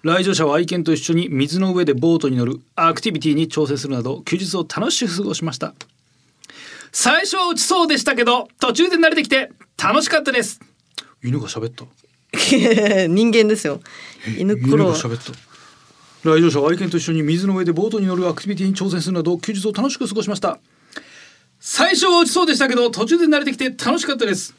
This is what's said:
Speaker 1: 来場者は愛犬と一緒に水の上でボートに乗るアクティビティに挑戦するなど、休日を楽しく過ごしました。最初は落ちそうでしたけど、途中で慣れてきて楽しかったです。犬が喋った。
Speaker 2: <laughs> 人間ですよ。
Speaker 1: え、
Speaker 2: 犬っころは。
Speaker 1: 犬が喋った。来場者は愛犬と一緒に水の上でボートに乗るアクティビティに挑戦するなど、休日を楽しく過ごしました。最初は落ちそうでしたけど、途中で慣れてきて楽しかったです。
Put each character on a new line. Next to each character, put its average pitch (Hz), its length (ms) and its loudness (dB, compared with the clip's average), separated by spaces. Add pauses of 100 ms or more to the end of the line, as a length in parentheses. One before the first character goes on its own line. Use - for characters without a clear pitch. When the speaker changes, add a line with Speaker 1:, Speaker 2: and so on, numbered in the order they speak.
Speaker 1:
来 180 160 2
場 185 120 0
者 156 120 2
は 143 80 2
愛 170 120 2
犬 175 180 -2
と 160 80 2
一 151 60 2
緒 - 160 -2
に 175 140 0
水 147 300 -2
の 190 160 0
上 180 100 2
で 147 80 2
ボ 160 220 2
ー 165 60 2
ト 143 80 0
に 131 80 0
乗 123 80 0
る 117 160 -4 (160)
ア 165 180 2
ク - 80 -8
テ 220 80 -2
ィ - 20 -6
ビ 156 60 -4
テ 156 120 -2
ィ 143 40 2
に 160 140 0
挑 151 180 0
戦 139 100 -2
す 135 120 -8
る 135 60 -4
な 120 100 -4
ど、 131 180 -6
休 170 140 -2
日 185 200 -4
を 175 40 -2
楽 202 320 -4
し - 120 -2
く 175 120 -2
過 202 80 -4
ご 196 100 -4
し - 100 -6
ま 156 80 -4
し - 60 -10
た。 - 160 -8 (1200)
最 311 300 2
初 403 120 -4
は 370 140 0
落 330 120 -2
ち - 60 0
そ 359 160 2
う 330 60 4
で 285 100 0
し 226 60 -6
た 277 100 0
け 240 100 0
ど、 240 220 2 (140)
途 254 120 0
中 349 160 2
で 349 100 0
慣 320 120 6
れ 311 60 0
て 311 80 0
き - 40 -8
て 269 220 0 (320)
楽 226 200 2
し 311 60 -4
か 311 120 2
っ - 20 -12
た 285 80 -2
で 247 140 0
す。 - 160 -10 (640)
犬 123 160 -2
が 104 80 -10
喋 113 180 -8
っ 120 40 -8
た。 - 160 -20 (460)
Speaker 2:
<laughs> 208 760 2
人 214 240 4
間 220 160 4
で 214 80 2
す 214 100 -6
よ。 143 140 -4 (480)
Speaker 1:
え、 110 140 -4
Speaker 2:
犬 202 120 2
っ 123 60 -4
こ 131 160 4
ろ 175 140 4
は。 - 60 0
Speaker 1:
犬 123 120 -4
が 117 80 -4
喋 - 40 -10
っ - 40 -20
た。 127 80 -14 (920)
来 160 180 4
場 170 120 6
者 143 80 2
は 151 100 2
愛 170 80 0
犬 185 100 -2
と 165 100 -2
一 - 40 -2
緒 170 80 -6
に 160 140 0
水 175 240 0
の 190 80 2
上 185 80 -2
で 170 80 0
ボ 185 160 0
ー - 20 -2
ト 220 80 -2
に 196 80 0
乗 185 80 0
る 180 140 0
ア 160 60 -2
ク - 80 -10
テ - 40 -8
ィ 202 40 -4
ビ 196 60 -2
テ 180 60 -4
ィ 190 60 0
に 190 80 0
挑 190 120 -2
戦 190 120 -2
す 156 80 -4
る 190 60 -2
な 165 100 -2
ど、 175 140 0
休 214 160 -6
日 196 120 -6
を 214 60 -2
楽 247 180 -2
し - 60 -8
く 254 100 -6
過 202 80 -8
ご 214 80 -2
し 202 80 -4
ま 202 60 -4
し 196 40 -10
た。 190 200 -4 (1000)
最 - 360 0
初 302 120 2
は 349 120 6
落 339 120 2
ち - 20 -4
そ 359 120 2
う - 20 2
で 294 80 0
し 233 60 -2
た 269 80 2
け 254 80 0
ど、 240 140 2
途 226 160 -4
中 339 120 2
で 339 60 4
慣 294 160 4
れ 285 40 -6
て 277 60 -2
き - 80 -8
て 262 120 -2
楽 254 280 -2
し - 80 -4
か 277 80 -2
っ - 20 -4
た 226 80 -2
で 202 120 -2
す。 - 220 -10